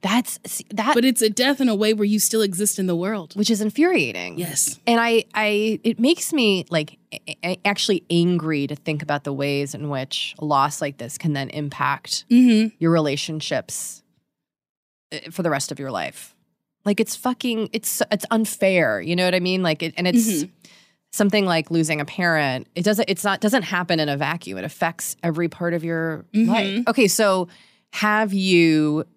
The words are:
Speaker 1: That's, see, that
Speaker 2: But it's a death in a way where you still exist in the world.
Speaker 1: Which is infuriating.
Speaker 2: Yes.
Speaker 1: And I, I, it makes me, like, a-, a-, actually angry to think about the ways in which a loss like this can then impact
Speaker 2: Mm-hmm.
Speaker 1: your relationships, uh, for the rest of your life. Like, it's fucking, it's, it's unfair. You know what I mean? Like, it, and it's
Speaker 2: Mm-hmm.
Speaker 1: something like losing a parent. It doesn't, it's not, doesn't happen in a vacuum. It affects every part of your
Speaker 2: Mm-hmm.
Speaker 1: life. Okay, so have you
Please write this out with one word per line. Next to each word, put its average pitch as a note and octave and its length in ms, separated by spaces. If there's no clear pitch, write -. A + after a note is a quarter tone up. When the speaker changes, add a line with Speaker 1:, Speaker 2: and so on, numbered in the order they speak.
Speaker 1:
That's, G#3+ 460
see, - 180
that A3 200
Speaker 2:
But A#3+ 100
it's C4 180
a A3 80
death C4 300
in C4 80
a A3 60
way G#3+ 180
where G#3 120
you G#3 160
still A3 220
exist G3+ 360
in F#3+ 80
the F3+ 100
world. F#3 380
Speaker 1:
Which G#3 160
is G#3 100
infuriating. G#3 760
Speaker 2:
Yes. D3+ 480
Speaker 1:
And A#3 140
I, A3+ 240
I, G#3+ 500
it A#3 160
makes D4+ 320
me, G#3+ 380
like, D#3 280
a-, - 320
a-, F3+ 200
actually G3+ 460
angry E3 580
to D3 80
think D#3 260
about D3 220
the C#3+ 80
ways C#3+ 420
in C#3 140
which C3+ 500
a D#3 60
loss C#3+ 360
like C#3+ 180
this - 200
can D#3 160
then C3+ 160
impact C#3 800
Speaker 2:
Mm-hmm. A#3 480
Speaker 1:
your E3 140
relationships, D3+ 1080
uh, - 200
for F#3+ 100
the E3+ 80
rest C#3 220
of C3+ 80
your C3+ 100
life. E2 440
Like, G#3 160
it's - 160
fucking, A#3 560
it's, - 280
it's G#3 200
unfair. F#3 720
You E3 160
know F3+ 80
what F3+ 100
I F#3 60
mean? F#3 220
Like, D#3+ 200
it, D#3+ 140
and F3+ 100
it's A3 220
Speaker 2:
Mm-hmm. F3+ 220
Speaker 1:
something G3+ 340
like E3 280
losing D#3+ 280
a C#3+ 40
parent. D3+ 720
It F3 80
doesn't, G#3 260
it's - 140
not, G3 160
doesn't A3 240
happen F3 340
in D3+ 100
a C#3+ 80
vacuum. D3 420
It F#2 60
affects - 600
every E3+ 240
part E3+ 260
of E3 80
your E3 500
Speaker 2:
Mm-hmm. A3+ 180
Speaker 1:
life. A3 380
Okay, A#3 200
so F#3+ 400
have G#3+ 400
you E3 720